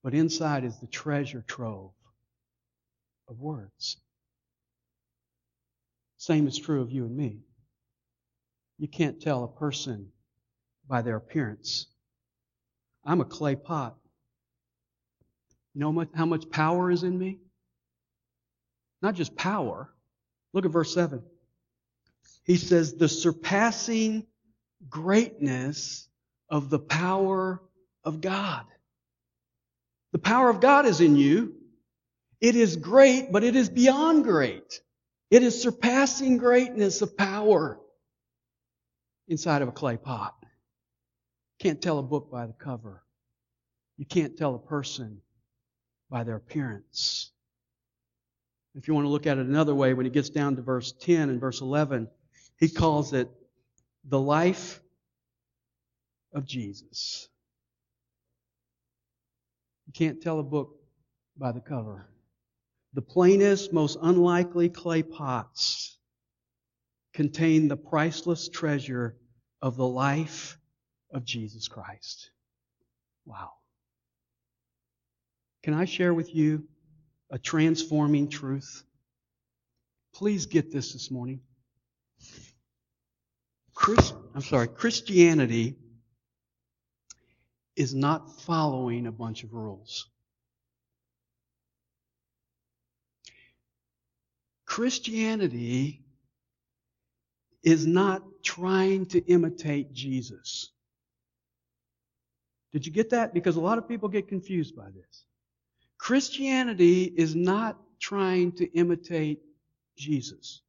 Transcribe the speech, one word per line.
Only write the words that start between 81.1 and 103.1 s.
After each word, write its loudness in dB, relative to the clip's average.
morning. -10
Chris-, 2
I'm -8
sorry, 0
Christianity 2
is -2
not -2
following -2
a -8
bunch -12
of -18
rules. -12
Christianity -4
is 4
not 2
trying 0
to 0
imitate 0
Jesus. -10
Did -6
you -12
get -2